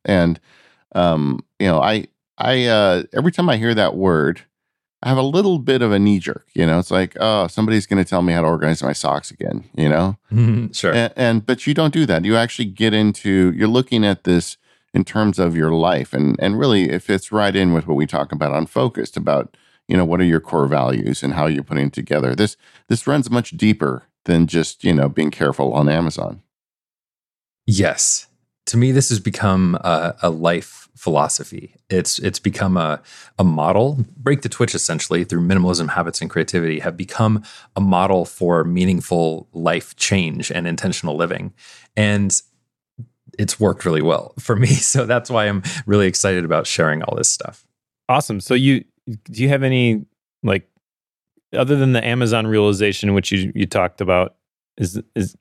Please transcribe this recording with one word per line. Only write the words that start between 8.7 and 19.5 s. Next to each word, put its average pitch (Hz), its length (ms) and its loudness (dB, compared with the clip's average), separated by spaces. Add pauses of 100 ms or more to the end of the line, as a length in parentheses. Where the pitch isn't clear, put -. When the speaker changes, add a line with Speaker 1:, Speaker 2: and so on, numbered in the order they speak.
Speaker 1:
my 67 100 -2
socks 71 380 -4
again," - 320 -8 (100)
you 76 160 0
know? 90 280 0 (140)
Speaker 2:
Mm-hmm, 113 400 2
sure. 92 220 -2
Speaker 1:
And, 117 220 0
and, 113 300 0
but 123 200 -2
you 147 80 2
don't 151 200 2
do 143 120 2
that. 85 180 2
You 107 120 2
actually 117 300 0
get 104 280 0
into, 98 600 2
you're 107 140 0
looking 117 380 2
at 98 200 0
this 87 320 2 (360)
in 95 100 2
terms 104 360 0
of 85 160 0
your 80 160 2
life 82 420 0
and, 69 260 0
and 101 200 -2
really 104 300 2
it 82 120 -4
fits 98 300 -4
right 101 240 0
in 92 180 2
with 80 140 -2
what 76 100 0
we 76 80 0
talk 71 260 -4
about 71 220 -4
on 80 120 -2
Focused - 520 -4
about, 76 400 -2 (300)